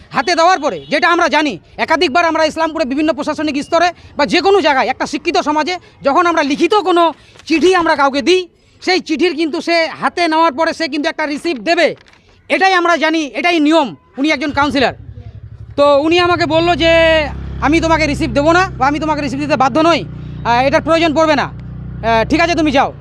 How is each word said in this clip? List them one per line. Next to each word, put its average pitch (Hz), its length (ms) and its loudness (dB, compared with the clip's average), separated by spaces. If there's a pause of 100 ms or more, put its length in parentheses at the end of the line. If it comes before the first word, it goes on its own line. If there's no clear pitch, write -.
(120)
হাতে 311 240 -2
দেওয়ার 339 240 4
পরে 190 300 -6
যেটা 330 200 2
আমরা 349 180 2
জানি, 294 320 0 (180)
একাধিকবার 320 480 0
আমরা 320 200 2
ইসলামপুরে 320 400 -2
বিভিন্ন 302 280 0
প্রশাসনিক 294 500 -4
স্তরে 339 280 0 (260)
বা 285 80 2
যে 254 160 2
কোনো 392 200 4
জায়গায় 262 260 2
একটা 262 180 -4
শিক্ষিত 320 320 -4
সমাজে 302 400 -2 (240)
যখন 277 240 2
আমরা 330 180 2
লিখিত 294 320 0
কোনো 339 380 2 (320)
চিঠি 330 300 2
আমরা 330 200 2
কাউকে 277 260 0
দিই, 349 260 0 (340)
সেই 359 180 0
চিঠির 311 360 -2
কিন্তু 320 260 -4
সে 330 260 0
হাতে 277 400 -4
নেওয়ার 320 260 2
পরে 320 200 -2
সে 320 140 -6
কিন্তু 294 220 -4
একটা 320 160 -4
রিসিপ্ট 285 360 -4
দেবে, 311 340 0 (540)
এটাই 370 240 2
আমরা 349 240 2
জানি, 311 280 -2
এটাই 302 340 -2
নিয়ম। 294 360 2 (220)
উনি 285 120 0
একজন 294 220 -2
কাউন্সিলর। 269 420 0 (840)
তো 285 260 4
উনি 330 180 2
আমাকে 349 260 2
বলল 330 300 2
যে, 330 140 2 (720)
"আমি 294 200 2
তোমাকে 320 240 0
রিসিপ্ট 294 300 -4
দেবো 294 160 4
না 359 260 2
বা 254 100 0
আমি 294 120 0
তোমাকে 302 220 -2
রিসিপ্ট 277 220 -6
দিতে 294 120 0
বাধ্য 262 240 2
নই, 311 260 2 (400)
আহ, 240 180 2
এটার 277 180 2
প্রয়োজন 320 340 0
পড়বে 311 200 2
না, 226 80 0
আহ, - 840 -4
ঠিক 311 120 2
আছে 339 140 2
তুমি 311 160 2
যাও।" 226 300 2